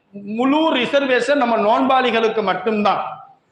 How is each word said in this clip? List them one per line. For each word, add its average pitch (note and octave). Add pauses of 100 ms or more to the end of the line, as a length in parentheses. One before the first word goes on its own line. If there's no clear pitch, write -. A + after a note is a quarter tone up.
(120)
முழு C4
ரிசர்வேஷன் C4
நம்ம A#3
நோன்பாளிகளுக்கு A3+
மட்டும்தான். G3 (220)